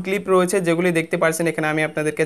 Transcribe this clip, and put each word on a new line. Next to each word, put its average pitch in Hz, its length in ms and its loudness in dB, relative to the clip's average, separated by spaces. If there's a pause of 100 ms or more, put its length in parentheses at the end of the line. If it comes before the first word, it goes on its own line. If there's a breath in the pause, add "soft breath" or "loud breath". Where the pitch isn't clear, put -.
ক্লিপ 190 180 -2 (100)
রয়েছে 185 220 2 (100)
যেগুলি 170 320 2
দেখতে 165 240 -2
পাচ্ছেন 165 280 2
এখানে 160 220 -4
আমি 156 160 0
আপনাদেরকে 151 380 -2